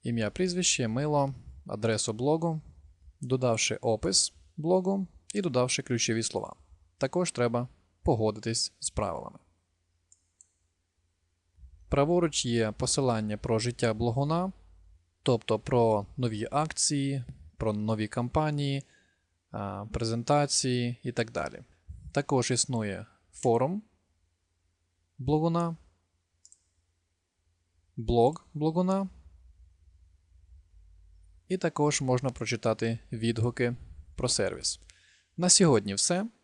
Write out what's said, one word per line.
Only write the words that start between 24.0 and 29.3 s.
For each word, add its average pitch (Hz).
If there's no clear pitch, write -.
блогуна, 165
блог 120
блогуна, 185